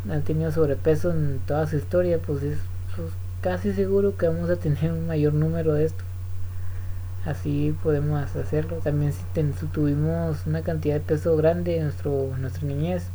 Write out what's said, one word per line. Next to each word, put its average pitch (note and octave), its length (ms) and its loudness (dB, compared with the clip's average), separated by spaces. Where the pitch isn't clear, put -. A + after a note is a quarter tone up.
ha D#3 100 -2
tenido D#3 320 0
sobrepeso D#3 580 2
en D3 360 2
toda D3+ 200 0
su D#3 100 -2
historia, F3 420 2
pues C#3+ 240 -2
es, D3+ 160 0
pues, E3 140 -4
casi F3+ 320 0
seguro G3 440 2
que E3+ 120 2
vamos E3 220 0
a F3+ 60 4
tener D#3+ 360 0
un E3 140 -2
mayor D3+ 260 2
número D#3 400 2
de D3+ 140 4
esto. - 180 -4
Así D3 560 -2
podemos D3 540 0
hacerlo. D3+ 400 -2
También D3 360 0
si - 100 -6
ten-, D3+ 200 0
si - 120 -4
tuvimos D#3 800 0
una D#3+ 160 -2
cantidad D3+ 320 0
de D3 60 0
peso D#3+ 360 2
grande E3+ 400 2
en D#3+ 80 0
nuestro, C#3 480 -2
en C3 80 -4
nuestra C3+ 280 -4
niñez, E3 460 -2